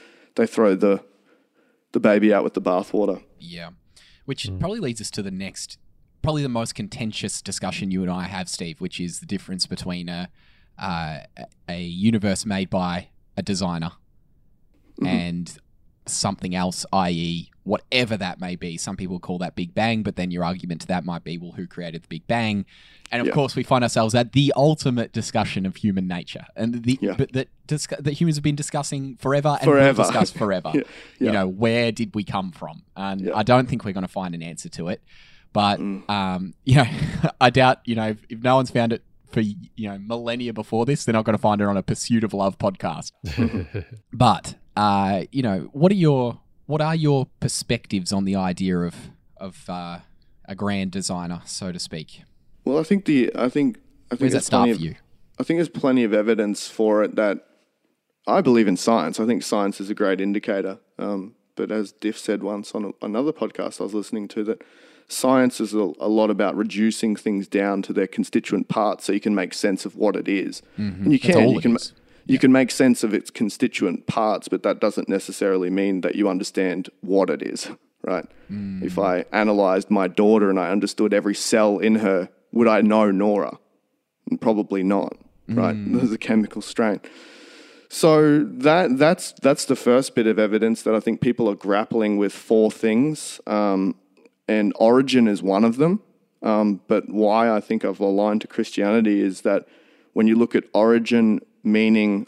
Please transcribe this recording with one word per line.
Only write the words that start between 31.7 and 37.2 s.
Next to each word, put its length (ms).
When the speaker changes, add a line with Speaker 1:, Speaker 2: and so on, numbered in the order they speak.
Speaker 2:
did 220
we 100
come 280
from? 320
And 260
Speaker 1:
Yeah. 140
Speaker 2:
I 60
don't 260
think 160
we're 80
gonna 160
find 260
an 80
answer 280
to 180
it. 140
But, 280
Speaker 1:
Mm. 280
Speaker 2:
um, 500
<laughs> 60
you 120
know, 100